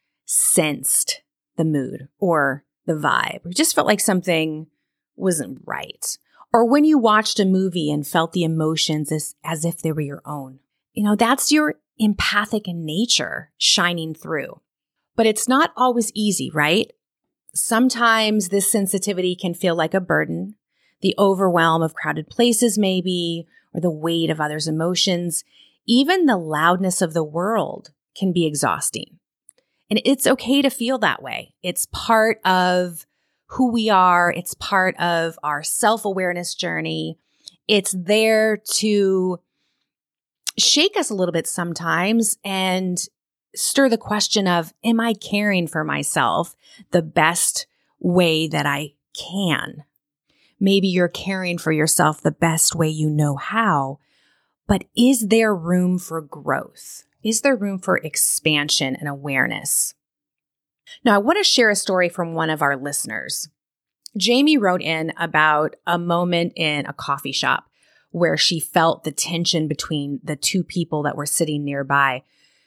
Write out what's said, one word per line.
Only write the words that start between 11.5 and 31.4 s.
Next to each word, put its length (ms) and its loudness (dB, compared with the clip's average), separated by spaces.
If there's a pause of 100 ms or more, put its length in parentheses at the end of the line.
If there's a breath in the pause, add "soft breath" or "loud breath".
your 220 2 (240)
empathic 680 0
nature 920 -4
shining 560 0
through. 480 -8 (540)
But 100 4
it's 200 0
not 300 2
always 380 2
easy, 400 0
right? 360 2 (640)
Sometimes 920 2
this 240 0
sensitivity 640 -2
can 160 -4
feel 240 0
like 160 0
a 80 2
burden, 540 -2 (480)
the 160 2
overwhelm 640 4
of 100 -2
crowded 380 -6
places 480 2
maybe, 680 -2 (280 soft breath)
or 80 -4
the 80 2
weight 400 -2
of 100 -4
others' 260 -4
emotions, 800 -2 (420 soft breath)
even 380 4
the 140 4
loudness 640 0
of 100 -2
the 120 0
world 640 -4 (260)
can 160 0
be 140 2
exhausting. 720 -4 (720)
And 140 2
it's 220 2
okay 340 2
to 80 2
feel 300 -2
that 240 0
way. 400 -10